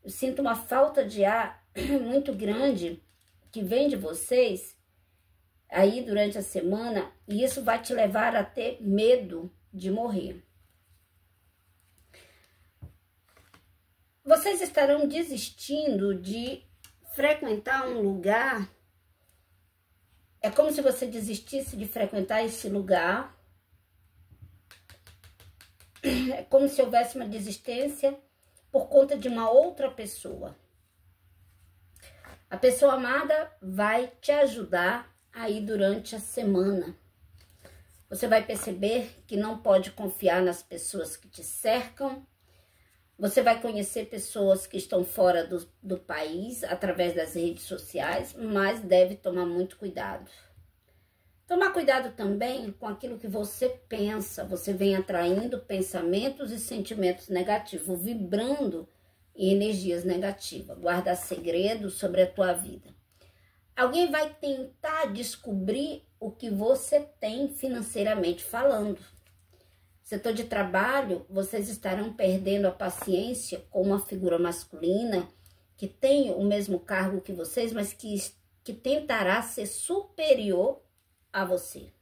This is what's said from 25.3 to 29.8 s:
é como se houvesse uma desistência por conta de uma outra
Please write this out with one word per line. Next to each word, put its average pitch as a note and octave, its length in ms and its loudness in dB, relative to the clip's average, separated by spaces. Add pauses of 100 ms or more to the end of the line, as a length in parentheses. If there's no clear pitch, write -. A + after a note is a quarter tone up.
é - 100 -8
como C#4 260 6
se C4+ 120 0
houvesse A#3+ 340 2
uma A#3+ 120 -6
desistência B3 880 -4 (540)
por C4+ 160 2
conta C#4+ 300 6
de G#3+ 100 -6
uma A#3 220 0
outra C#4 420 6